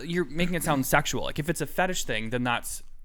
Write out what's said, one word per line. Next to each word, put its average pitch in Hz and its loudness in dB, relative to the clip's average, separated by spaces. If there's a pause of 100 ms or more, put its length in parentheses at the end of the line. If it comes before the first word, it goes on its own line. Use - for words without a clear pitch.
You're 170 0
making 170 0
it 156 -2
sound 143 4
sexual. 143 4
Like, - -4
if 147 0
it's 165 -2
a 147 0
fetish 185 0
thing, 110 -2
then 123 0
that's, 120 -2 (220)